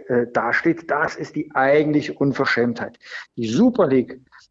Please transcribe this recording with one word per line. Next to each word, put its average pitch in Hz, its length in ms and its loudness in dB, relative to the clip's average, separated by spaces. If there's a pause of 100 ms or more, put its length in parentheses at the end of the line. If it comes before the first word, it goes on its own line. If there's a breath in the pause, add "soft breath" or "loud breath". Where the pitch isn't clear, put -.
äh, 120 240 0
dasteht. 120 580 -2
Das 151 260 -4
ist - 200 -12
die 151 180 -8
eigentliche 147 580 2
Unverschämtheit. 120 880 -2 (380 loud breath)
Die 113 120 -4
Super 202 400 4
League 131 320 0 (300 loud breath)